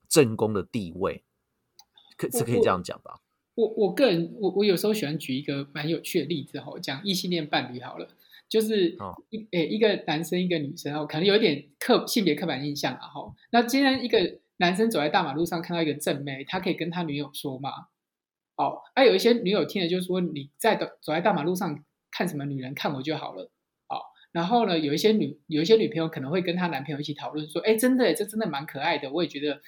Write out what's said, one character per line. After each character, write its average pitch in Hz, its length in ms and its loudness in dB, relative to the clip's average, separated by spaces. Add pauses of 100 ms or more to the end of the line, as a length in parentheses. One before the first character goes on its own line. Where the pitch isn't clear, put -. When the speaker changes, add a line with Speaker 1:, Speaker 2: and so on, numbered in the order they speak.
Speaker 1:
正 117 280 6
宫 110 160 0
的 98 120 -2
地 95 320 -6
位， 90 260 -4 (920)
可-， - 160 -4
Speaker 2:
我， - 60 -2
Speaker 1:
是 110 60 0
可 113 60 -2
以 123 60 2
这 113 80 4
样 95 180 4
讲 - 200 -10
吧？ - 180 -18 (340)
Speaker 2:
我， 220 220 2
我 196 180 2
个 262 160 4
人， 170 300 0
我， 190 160 2
我 202 80 4
有 196 120 6
时 165 80 -2
候 214 80 2
喜 214 140 -2
欢 151 100 -2
举 131 200 -6
一 143 60 -4
个 139 300 -6
蛮 151 160 -6
有 165 120 -2
趣 - 220 -2
的 135 40 -6
例 151 160 -4
子 - 160 -12
吼， 131 180 -12
讲 143 280 -8
异 196 100 0
性 185 160 -4
恋 165 180 -2
伴 127 240 -2
侣 123 80 -10
好 - 180 -14
了。 - 100 -12 (400)
就 220 120 2
是 214 300 2
一， - 80 -8
Speaker 1:
哦。 196 140 -8 (380)
Speaker 2:
欸， 165 160 0
一 214 100 -2
个 208 300 2
男 160 180 -2
生 180 160 -2
一 185 60 0
个 175 120 0
女 151 180 -6
生 147 180 -8
哦， 151 100 -4
可 156 140 -6
能 175 80 2
有 196 80 6
一 214 60 4
点 156 280 2 (120)
刻-， 220 260 4
性 - 180 0
别 147 120 4
刻 180 100 -6
板 139 180 -4
印 143 120 -4
象 139 180 -2
啊 - 140 -14
吼。 - 260 -14 (160)
那 233 100 6
今 247 220 2
天 262 220 2
一 - 20 -2
个 214 320 2 (200)
男 180 180 4
生 220 120 4
走 190 120 2
在 147 80 2
大 185 160 2
马 143 80 -4
路 156 120 0
上 170 160 -2
看 170 160 -4
到 165 60 0
一 - 20 2
个 151 100 2
正 143 280 -2
妹， 139 220 -8
他 185 160 -4
可 185 100 0
以 160 40 0
跟 165 140 -4
他 175 140 -4
女 147 140 -4
友 143 160 -6
说 131 260 -8
嘛？ 131 120 -6 (840)
哦， - 280 -2 (120)
啊， 269 100 6
有 190 120 8
一 - 20 0
些 226 140 6
女 226 180 2
友 190 140 4
听 185 180 -2
了 165 60 0
就 180 120 0
说 180 220 -2
：“你 143 260 -4 (100)
在 214 180 4
走-， 160 100 -4 (160)
走 156 100 -4
在 160 80 0
大 208 120 4
马 156 100 0
路 180 140 0
上 160 280 -6 (280)
看 - 160 -2
什 160 80 -6
么 139 80 -6
女 139 180 -6
人， 131 100 -10
看 156 220 -4
我 131 80 -6
就 151 140 -2
好 - 160 -8
了。” - 180 -14 (400)
哦， - 80 -4 (320)
然 170 160 -2
后 233 180 4
呢， 180 140 2
有 147 160 0
一 - 20 2
些 214 140 4
女， 170 380 0
有 151 120 0
一 165 40 2
些 220 100 8
女 214 140 6
朋 - 80 -8
友 160 120 0
可 160 120 -8
能 131 100 -8
会 185 100 0
跟 175 140 -2
她 180 140 0
男 139 160 -6
朋 151 80 -8
友 139 80 -4
一 - 20 -6
起 147 120 -8
讨 123 180 -10
论 151 160 -6
说 170 180 -6
：“欸， 220 100 6
真 254 200 4
的 247 80 4
欸， 170 100 4
这 - 100 -2
真 208 140 -6
的 220 100 -2
蛮 143 160 -4
可 147 140 -12
爱 156 180 0
的， 139 140 -8
我 165 140 0
也 151 40 -2
觉 143 120 -10
得 143 280 -2